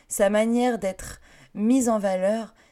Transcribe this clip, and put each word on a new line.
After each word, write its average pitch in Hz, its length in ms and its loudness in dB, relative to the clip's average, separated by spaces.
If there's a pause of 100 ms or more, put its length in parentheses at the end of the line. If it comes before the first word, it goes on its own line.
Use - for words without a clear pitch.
sa 202 220 2
manière 233 480 2
d'être - 420 -8 (320)
mise 240 380 2
en 220 80 2
valeur 196 560 -2 (160)